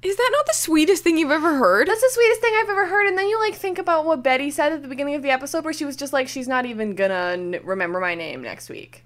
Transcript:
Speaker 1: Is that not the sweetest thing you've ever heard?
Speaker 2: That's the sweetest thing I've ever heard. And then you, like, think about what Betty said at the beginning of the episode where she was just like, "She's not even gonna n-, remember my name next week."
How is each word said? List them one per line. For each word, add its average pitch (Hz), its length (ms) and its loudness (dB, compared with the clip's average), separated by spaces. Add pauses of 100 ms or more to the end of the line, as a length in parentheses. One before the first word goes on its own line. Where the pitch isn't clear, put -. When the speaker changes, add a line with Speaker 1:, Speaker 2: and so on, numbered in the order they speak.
Speaker 1:
Is 392 140 -2
that 494 160 2
not 571 140 2
the 622 80 0
sweetest 320 500 2
thing 330 140 4
you've 302 140 2
ever 311 240 2
heard? 226 320 4
Speaker 2:
That's 440 140 0
the 508 100 4
sweetest 466 280 4
thing 453 160 2
I've 440 140 0
ever 392 160 0
heard. 403 220 2
And 381 100 0
then 392 100 0
you, 440 120 0
like, 427 160 0
think 370 220 -6
about 339 280 0
what 311 180 0
Betty 269 280 2
said 302 200 0
at 311 100 -6
the 277 60 -16
beginning 285 280 -4
of 277 80 -6
the 277 80 0
episode 277 340 -2
where 311 80 -4
she 311 100 -6
was 277 140 -6
just 277 160 -8
like, 262 160 0
"She's 254 180 -8
not 254 180 0
even 214 300 -4
gonna 185 380 0
n-, 180 300 -6
remember 180 360 -2
my 175 160 -2
name 151 260 -10
next 104 280 -12
week." - 360 -18